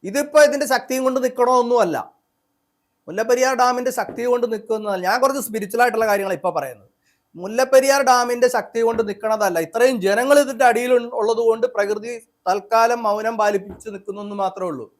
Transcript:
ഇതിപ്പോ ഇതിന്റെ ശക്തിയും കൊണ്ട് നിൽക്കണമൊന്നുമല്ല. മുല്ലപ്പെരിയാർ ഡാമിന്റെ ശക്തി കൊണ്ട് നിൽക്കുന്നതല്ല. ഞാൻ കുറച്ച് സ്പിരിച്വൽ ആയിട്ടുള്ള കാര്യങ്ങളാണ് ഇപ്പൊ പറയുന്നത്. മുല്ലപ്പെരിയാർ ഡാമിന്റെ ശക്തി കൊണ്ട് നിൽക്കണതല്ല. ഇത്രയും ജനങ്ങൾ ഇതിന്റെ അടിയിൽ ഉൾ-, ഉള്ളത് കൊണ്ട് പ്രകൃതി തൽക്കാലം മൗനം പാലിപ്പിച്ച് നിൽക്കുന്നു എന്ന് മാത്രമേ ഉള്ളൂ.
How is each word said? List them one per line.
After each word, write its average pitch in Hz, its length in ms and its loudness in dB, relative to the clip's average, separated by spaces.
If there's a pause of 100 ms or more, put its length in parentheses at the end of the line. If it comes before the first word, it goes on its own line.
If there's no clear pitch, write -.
ഇതിപ്പോ 285 380 0
ഇതിന്റെ 285 240 2
ശക്തിയും 262 380 -2
കൊണ്ട് 254 200 0
നിൽക്കണമൊന്നുമല്ല. 240 720 2 (1120)
മുല്ലപ്പെരിയാർ 247 460 0
ഡാമിന്റെ 247 360 0
ശക്തി 233 340 -6
കൊണ്ട് 247 280 0
നിൽക്കുന്നതല്ല. 214 520 -6
ഞാൻ 208 160 0
കുറച്ച് 269 220 0
സ്പിരിച്വൽ 214 400 -4
ആയിട്ടുള്ള 220 240 2
കാര്യങ്ങളാണ് 196 320 -2
ഇപ്പൊ 185 120 -2
പറയുന്നത്. 131 380 -8 (460)
മുല്ലപ്പെരിയാർ 262 680 2
ഡാമിന്റെ 247 460 2
ശക്തി 233 320 -4
കൊണ്ട് 226 280 0
നിൽക്കണതല്ല. 202 500 -2
ഇത്രയും 233 420 0
ജനങ്ങൾ 233 380 2
ഇതിന്റെ 262 260 0
അടിയിൽ 247 300 4
ഉൾ-, 240 180 0
ഉള്ളത് 220 360 -2
കൊണ്ട് 226 180 0
പ്രകൃതി 214 460 -4 (360)
തൽക്കാലം 226 540 2
മൗനം 214 340 -2
പാലിപ്പിച്ച് 202 520 -2
നിൽക്കുന്നു 202 340 -14
എന്ന് 208 120 -12
മാത്രമേ 190 320 -6
ഉള്ളൂ. 131 200 -10 (140)